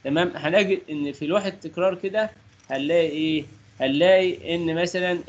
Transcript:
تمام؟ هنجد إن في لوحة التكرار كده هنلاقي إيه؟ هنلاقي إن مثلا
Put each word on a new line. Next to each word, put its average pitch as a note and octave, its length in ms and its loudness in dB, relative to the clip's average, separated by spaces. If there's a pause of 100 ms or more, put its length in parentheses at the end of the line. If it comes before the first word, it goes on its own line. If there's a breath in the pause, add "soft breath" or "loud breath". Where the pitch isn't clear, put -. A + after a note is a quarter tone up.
تمام؟ E3 320 0
هنجد F#3 440 0 (120)
إن C#3+ 200 -4
في C#3+ 160 -8
لوحة G3 200 0
التكرار F#3 480 -4
كده G#3 340 -4 (400)
هنلاقي D#3 400 0
إيه؟ D#3 340 -2 (380)
هنلاقي E3+ 760 4
إن E3 200 -2
مثلا F3+ 540 -2